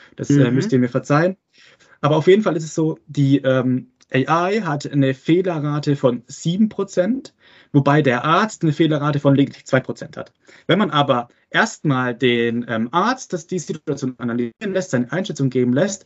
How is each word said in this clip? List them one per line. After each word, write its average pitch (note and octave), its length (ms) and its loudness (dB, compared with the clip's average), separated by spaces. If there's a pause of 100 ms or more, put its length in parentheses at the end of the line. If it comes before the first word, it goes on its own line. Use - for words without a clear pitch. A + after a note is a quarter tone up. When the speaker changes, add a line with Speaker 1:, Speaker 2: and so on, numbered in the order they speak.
(160)
Speaker 1:
Das, - 140 -6
äh, C3+ 200 4
Speaker 2:
Mhm. B2 40 2
Speaker 1:
müsst F3+ 180 0
ihr C3 60 4
mir B2 100 2
verzeihen. D3+ 480 0 (640)
Aber D3 160 2
auf D#3 100 0
jeden G3+ 160 6
Fall F3 140 0
ist D#3+ 80 -6
es D3+ 100 -12
so, D#3 320 -2
die, C#3 320 2
ähm, C3 500 0 (260)
A E3 360 2
I A3 120 0
hat D3 300 -6
eine C3+ 220 2
Fehlerrate D3+ 840 -2
von A#2+ 300 0
sieben G3 420 -2
Prozent, G3 640 -4 (380)
wobei C#3+ 300 4
der B2+ 220 0
Arzt F#3 380 0
eine D#3 100 2
Fehlerrate D3 480 0
von C#3 140 4
lediglich - 300 0
zwei C3 160 0
Prozent - 380 -10
hat. - 160 -16 (320)
Wenn E3+ 120 2
man G3 120 0
aber C3+ 380 0 (200)
erstmal C3+ 640 -2
den, A#2 540 0
ähm, A2+ 240 -4
Arzt, A3+ 400 -2
das F3 140 -8
die F#3 120 -6
Situation C#3+ 600 -6
analysieren A#2+ 560 -6
lässt, F#3 160 -4
seine B2 200 -2
Einschätzung D#3 380 -4
geben B2 240 0
lässt G3 340 -2